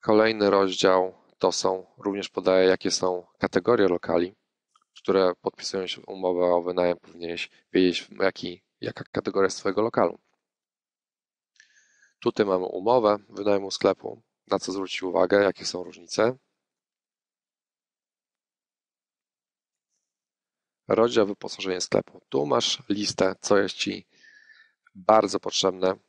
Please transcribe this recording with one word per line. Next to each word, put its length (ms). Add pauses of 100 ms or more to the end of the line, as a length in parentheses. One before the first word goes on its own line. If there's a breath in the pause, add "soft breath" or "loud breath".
Kolejny 500
rozdział 640 (240)
to 140
są, 340 (120)
również 300
podaję, 400
jakie 220
są 360 (120)
kategorie 500
lokali, 460 (640)
które 440
podpisują 460
się 160
umowę 420 (100)
o 80
wynajem, 360
powinieneś 520 (220 soft breath)
wiedzieć, 360 (120)
jaki, 420 (180)
jaka 320
kategoria 340
jest 120
twojego 240
lokalu. 360 (2000 soft breath)
Tutaj 260
mamy 200
umowę 520 (100)
wynajmu 420
sklepu, 520 (240)
na 120
co 140
zwrócić 300
uwagę, 400
jakie 220
są 200
różnice. 520 (4000)
Rozdział 380
wyposażenie 540
sklepu. 480
Tu 180
masz 420
listę, 520
co 180
jest 160
ci 320 (880 soft breath)
bardzo 460
potrzebne 560 (120)